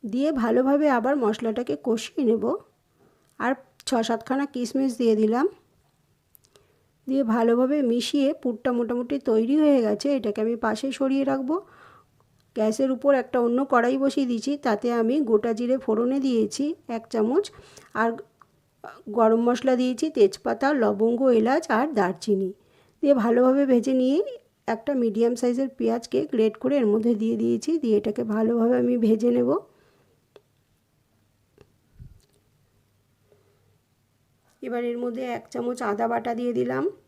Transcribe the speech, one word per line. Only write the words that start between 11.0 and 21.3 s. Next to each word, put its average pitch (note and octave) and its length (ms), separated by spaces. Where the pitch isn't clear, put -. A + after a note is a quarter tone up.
রাখবো। C4+ 240
গ্যাসের A3 400
উপর C#4 160
একটা C4 220
অন্য A#3+ 140
কড়াই B3 320
বসিয়ে C#4 260
দিয়েছি, A#3+ 220
তাতে A3+ 220
আমি A3+ 140
গোটা A3+ 280
জিরে A#3+ 280
ফোড়নে A#3+ 400
দিয়েছি A#3 400
এক A3+ 140
চামচ, A#3+ 340
আর A#3 80
গরম A3+ 300
মশলা B3 340
দিয়েছি, B3+ 240
তেজপাতা, A#3 500
লবঙ্গ, A3 380